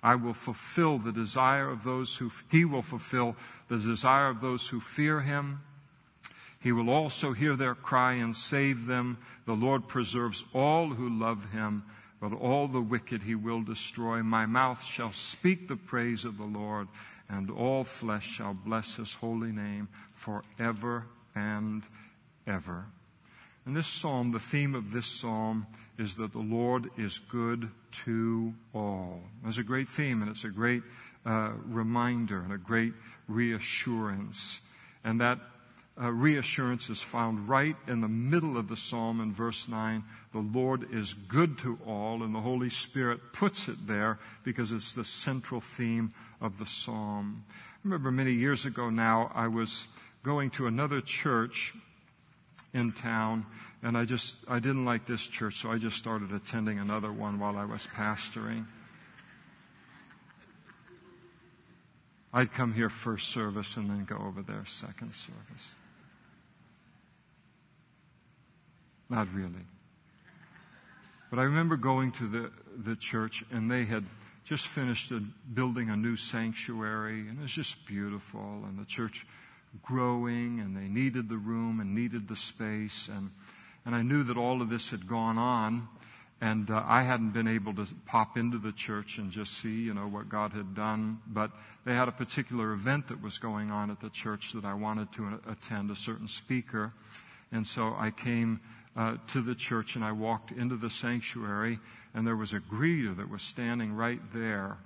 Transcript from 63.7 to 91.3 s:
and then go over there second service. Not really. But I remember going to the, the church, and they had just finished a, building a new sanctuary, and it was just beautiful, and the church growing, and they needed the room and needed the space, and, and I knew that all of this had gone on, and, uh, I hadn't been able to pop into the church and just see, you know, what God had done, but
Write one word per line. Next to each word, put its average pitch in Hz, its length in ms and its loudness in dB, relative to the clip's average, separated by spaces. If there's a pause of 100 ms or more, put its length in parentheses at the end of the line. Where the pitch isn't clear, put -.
and 104 140 -2
then 101 160 -2
go 107 120 -6
over 98 260 -6
there 104 220 -8
second 107 500 -10
service. - 580 -16 (3250)
Not 107 240 0
really. 90 320 -4 (1700)
But 120 80 2
I 127 40 6
remember 160 320 6
going 131 360 4
to 117 160 -4
the, 113 240 -4 (260)
the 113 180 -4
church, 110 540 -4
and 117 220 0
they 123 140 2
had 107 200 -2 (380)
just - 240 -2
finished 123 420 -2
a, 113 140 -2 (300)
building 120 360 0
a 107 60 2
new 113 200 2
sanctuary, 110 1080 -4
and 110 180 -10
it - 20 -8
was 135 100 -6
just - 360 -6
beautiful, 101 800 -6
and 98 100 -8
the 104 80 -8
church - 400 -6 (580)
growing, 120 760 0
and 98 160 -4
they 98 120 -6
needed 120 420 0
the 113 80 -2
room 113 420 0
and 98 140 0
needed 110 340 0
the 107 80 -6
space, 107 720 -4
and, 98 220 -6 (560)
and 120 80 0
I 117 80 4
knew 135 220 6
that 120 120 2
all 123 280 4
of 110 80 0
this 117 180 -2
had 92 180 -6
gone 113 300 2
on, 117 500 2 (540)
and, 110 300 2
uh, 110 160 2
I 123 160 8
hadn't 117 300 2
been 113 140 4
able 107 280 2
to 101 120 -2 (200)
pop 110 280 4
into 120 220 2
the 107 140 -4
church 104 480 -6
and 101 100 -4
just 101 240 -6
see, 110 280 -2
you 113 120 -2
know, 101 140 -4
what 104 200 -6
God 104 260 0
had 98 200 -6
done, 107 540 0
but 107 240 0 (340)